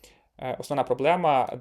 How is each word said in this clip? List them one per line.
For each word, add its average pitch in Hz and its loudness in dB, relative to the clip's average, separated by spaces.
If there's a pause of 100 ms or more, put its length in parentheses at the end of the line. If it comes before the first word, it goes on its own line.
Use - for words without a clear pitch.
(380)
е, 131 -6
основна 139 -2
проблема 139 2